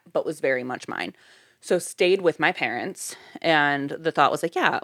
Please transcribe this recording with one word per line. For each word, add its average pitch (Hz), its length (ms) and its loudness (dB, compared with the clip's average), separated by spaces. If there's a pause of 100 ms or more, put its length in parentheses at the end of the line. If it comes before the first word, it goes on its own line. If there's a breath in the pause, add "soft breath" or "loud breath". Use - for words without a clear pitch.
(120)
but - 140 0
was 156 160 -6
very 131 220 0
much 123 240 -8
mine. - 280 -8 (460 soft breath)
So - 160 0
stayed 185 440 2
with 170 180 2
my 165 140 2
parents, 120 640 -6 (240 loud breath)
and 143 480 2
the 160 240 -4
thought 147 180 4
was - 120 -2
like, 175 120 -4
"Yeah, - 280 0